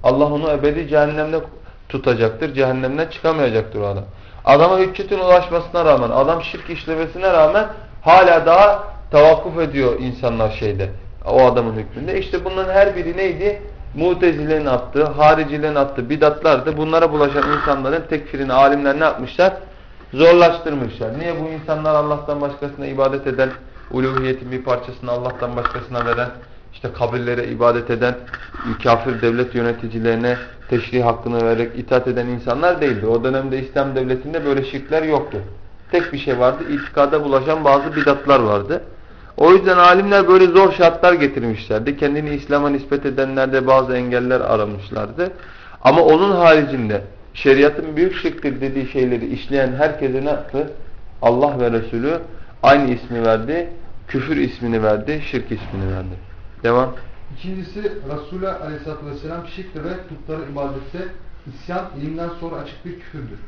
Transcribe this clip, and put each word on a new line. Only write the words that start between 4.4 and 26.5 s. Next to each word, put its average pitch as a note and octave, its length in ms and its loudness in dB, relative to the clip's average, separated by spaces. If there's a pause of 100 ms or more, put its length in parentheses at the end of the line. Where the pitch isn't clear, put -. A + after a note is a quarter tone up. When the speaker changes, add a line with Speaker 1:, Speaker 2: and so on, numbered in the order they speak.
Speaker 1:
Adama E3 340 6
hüccetin G3 400 -2
ulaşmasına F3 680 2
rağmen, B2+ 240 4
adam D#3 340 2
şirk - 260 -12
işlemesine E3 640 -2
rağmen E3 320 4 (360)
hala E3+ 440 8
daha G3 380 6 (280)
tavakkuf D#3 480 6
ediyor C#3 400 0
insanlar A#2 520 -2
şeyde, G2 380 -4 (360)
o B2+ 200 6
adamın A#2 300 2
hükmünde. C#3+ 440 -6
İşte F3+ 260 -6
bunların F#3 280 -4
her G3 220 4
biri E3+ 220 -6
neydi? F#3+ 440 -2 (340)
Mutezilerin D#3 680 0
attığı, C#3 380 0
haricilerin D3+ 720 2
attığı C3+ 340 -2
bidatlardı. D3+ 680 2
Bunlara D#3+ 340 2
bulaşan C#3+ 400 0
insanların C#3+ 580 -2
tekfirini C#3 440 -4
alimler C#3 460 4
ne D#3+ 40 2
yapmışlar? E3 500 0 (600)
Zorlaştırmışlar. D3 1040 4
Niye E3+ 220 -6
bu D#3+ 80 -8
insanlar D#3 460 -2
Allah'tan D3 460 -2
başkasına C#3+ 440 -8
ibadet C3+ 420 -2
eden, C3 220 0 (420)
uluhiyetin C3 600 -2
bir B2+ 120 -8
parçasını B2 480 -6
Allah'tan B2 440 -6
başkasına A#2+ 500 -6
veren, A#2+ 240 -2 (440)